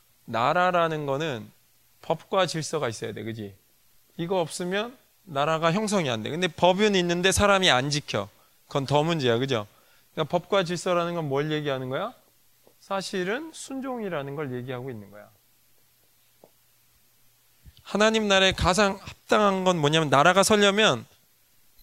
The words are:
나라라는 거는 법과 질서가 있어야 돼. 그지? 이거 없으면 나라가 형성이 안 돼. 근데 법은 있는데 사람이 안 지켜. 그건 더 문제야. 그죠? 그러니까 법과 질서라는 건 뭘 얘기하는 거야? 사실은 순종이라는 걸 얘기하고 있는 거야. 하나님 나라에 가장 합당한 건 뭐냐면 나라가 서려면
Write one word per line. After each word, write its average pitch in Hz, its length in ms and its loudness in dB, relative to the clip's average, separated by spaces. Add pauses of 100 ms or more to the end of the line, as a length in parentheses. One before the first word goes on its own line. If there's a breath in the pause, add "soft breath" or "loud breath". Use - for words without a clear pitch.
(260)
나라라는 160 800 0
거는 135 440 -4 (520)
법과 185 440 -2
질서가 151 440 -4
있어야 110 240 -10
돼. 110 100 -10
그지? 107 300 -10 (640)
이거 175 240 -4
없으면 190 560 -6 (260)
나라가 160 480 0
형성이 196 380 0
안 110 140 -2
돼. 110 60 -6
근데 175 180 -4
법은 185 480 2
있는데 175 360 2
사람이 196 380 4
안 131 200 2
지켜. 127 400 -4 (380 soft breath)
그건 139 180 -2
더 147 180 2
문제야. 143 340 0
그죠? 120 300 -2 (460 soft breath)
그러니까 156 180 -6
법과 185 320 -2
질서라는 175 520 -2
건 160 140 -6
뭘 143 220 -2
얘기하는 139 380 -4
거야? 180 240 -6 (640)
사실은 196 760 -6
순종이라는 214 800 -8
걸 143 180 -8
얘기하고 127 360 -10
있는 104 220 -14
거야. 104 180 -20 (2500)
하나님 220 440 0
나라에 190 240 4
가장 185 500 2
합당한 202 640 0
건 185 160 2
뭐냐면 151 300 2
나라가 170 340 6
서려면 202 640 4 (760)